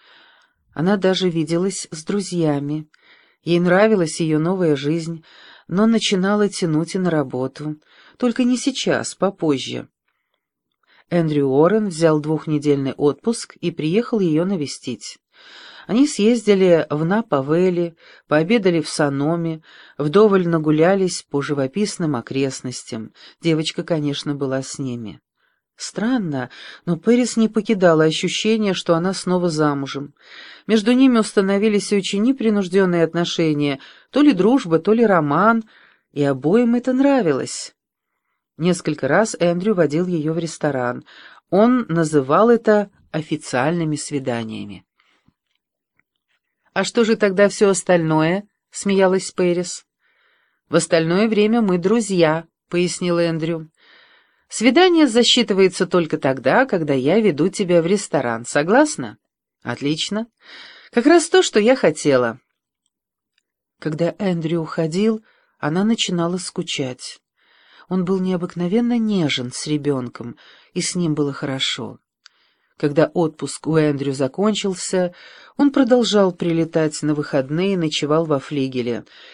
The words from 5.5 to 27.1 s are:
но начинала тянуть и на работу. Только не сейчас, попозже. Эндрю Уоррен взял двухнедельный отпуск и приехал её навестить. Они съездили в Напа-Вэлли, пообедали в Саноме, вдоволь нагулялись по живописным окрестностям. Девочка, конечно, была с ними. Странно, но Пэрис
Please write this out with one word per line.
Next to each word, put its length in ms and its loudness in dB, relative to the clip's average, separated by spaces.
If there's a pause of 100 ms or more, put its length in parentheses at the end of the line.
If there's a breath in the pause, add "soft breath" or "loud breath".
но 180 0
начинала 600 2
тянуть 460 -2
и 40 -2
на 120 0
работу. 680 -4 (420 soft breath)
Только 260 0
не 120 2
сейчас, 580 -2
попозже. 760 -4 (1200 soft breath)
Эндрю 380 0
Уоррен 420 4
взял 320 2
двухнедельный 720 -2
отпуск 680 -4
и 100 -4
приехал 500 -2
её 240 0
навестить. 760 -8 (720 loud breath)
Они 160 2
съездили 840 2
в 160 -2
Напа-Вэлли, 920 0 (320 soft breath)
пообедали 520 2
в 80 -6
Саноме, 720 -2 (380 loud breath)
вдоволь 480 4
нагулялись 840 0
по 140 -4
живописным 720 -4
окрестностям. 1000 -6 (300 loud breath)
Девочка, 400 -2
конечно, 540 -4
была 260 -4
с 160 -12
ними. 420 -8 (560)
Странно, 720 -4 (380 loud breath)
но 100 -2
Пэрис 400 0